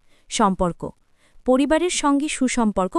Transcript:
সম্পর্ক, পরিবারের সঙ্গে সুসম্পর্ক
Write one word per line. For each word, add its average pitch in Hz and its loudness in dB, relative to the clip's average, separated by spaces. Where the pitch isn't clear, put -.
সম্পর্ক, 185 0
পরিবারের 294 2
সঙ্গে 285 0
সুসম্পর্ক 214 -2